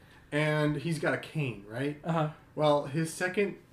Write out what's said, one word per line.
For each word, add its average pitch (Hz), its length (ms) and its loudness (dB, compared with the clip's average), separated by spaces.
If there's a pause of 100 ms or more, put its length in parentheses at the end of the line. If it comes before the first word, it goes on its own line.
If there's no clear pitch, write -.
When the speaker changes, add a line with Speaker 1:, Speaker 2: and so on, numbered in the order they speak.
(320)
Speaker 1:
and 151 440 2
he's 147 220 -2
got 156 160 0
a 123 40 -2
cane, 117 520 -4
right? 143 340 -4
Speaker 2:
Uh-huh. 165 240 0 (280)
Speaker 1:
Well, 147 300 4
his 160 260 -2
second 180 440 0 (160)